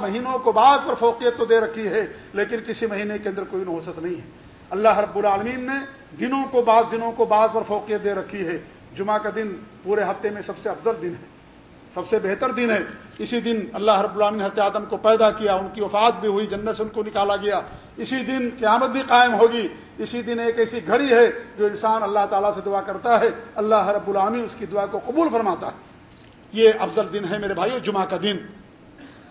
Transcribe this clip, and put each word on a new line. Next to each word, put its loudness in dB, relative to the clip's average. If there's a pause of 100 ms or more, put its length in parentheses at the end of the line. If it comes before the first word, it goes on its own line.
مہینوں -4
کو 2
بعض 8
پر 0
فوقیت 2
تو -2
دے 6
رکھی -4
ہے، 0 (260)
لیکن -2 (100)
کسی -2
مہینے -4
کے -6
اندر -4
کوئی -6
نحوست -8
نہیں -6
ہے۔ -12 (400)
اللہ 4
رب -2
العالمین 0
نے -6 (440)
دنوں -2
کو 2
بعض، 6
دنوں -4
کو 0
بعض 4
پر -2
فوقیت -4
دے -2
رکھی -6
ہے۔ -6 (380)
جمعہ 0
کا -4
دن -6 (260)
پورے 0
ہفتے -4
میں -8
سب -8 (100)
سے -6
افضل -2 (120)
دن -6
ہے، -10 (680)
سب -8
سے 0
بہتر -2
دن 0
ہے۔ 0 (360)
اسی -4
دن -2 (120)
اللہ 2
رب -4
العالمین 2
نے -2
حضرت -4
آدم 0
کو -6
پیدا 4
کیا، 0
ان -2
کی -10
وفات 2
بھی -2
ہوئی، 0
جنت -4
سے -6
ان -4
کو -6
نکالا 0
گیا۔ -2 (360)
اسی -6
دن -4
قیامت 2
بھی -2
قائم 6
ہوگی، 4 (300)
اسی -6
دن -4
ایک 0
ایسی 0
گھڑی 2
ہے 8 (280)
جو 2
انسان 0
اللہ 2
تعالیٰ 0
سے -8
دعا -2
کرتا 2
ہے، 4 (260)
اللہ 2
رب -2
العالمین 0
اس -10
کی -8
دعا -2
کو -6
قبول 2
فرماتا 0
ہے۔ -14 (560)
یہ 8
افضل -2
دن -4
ہے -4
میرے -4
بھائیو، -2
جمعہ -2
کا -4
دن۔ -2 (960)